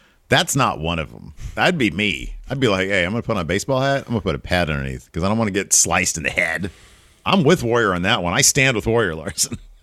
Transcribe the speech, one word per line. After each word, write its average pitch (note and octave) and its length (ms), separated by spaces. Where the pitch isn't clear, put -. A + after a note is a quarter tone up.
That's D#3+ 280
not A#2 240
one E2 180
of D2+ 140
them. G1+ 220
That'd D#3 240
be G#2+ 120
me. D2+ 460
I'd C#3 120
be B2+ 80
like, F#2+ 200
"Hey, F#2+ 160
I'm F2 80
gonna A#2 100
put A2+ 140
on F#2 60
a - 20
baseball G#2 360
hat. C#3 260
I'm - 60
gonna A2+ 80
put F2+ 160
a - 20
pad F2 320
underneath C2+ 420
'cause D#2+ 120
I F#2+ 40
don't A2 100
wanna A2 120
get F#2+ 220
sliced F2 440
in D#2+ 60
the C#2 80
head." E2+ 400
I'm G3 180
with D3 180
Warrior A2+ 320
on F2 80
that G#2 200
one. F2 100
I A#2 80
stand C3+ 360
with G2 100
Warrior, A2 280
Larson. - 500
<laughs> - 40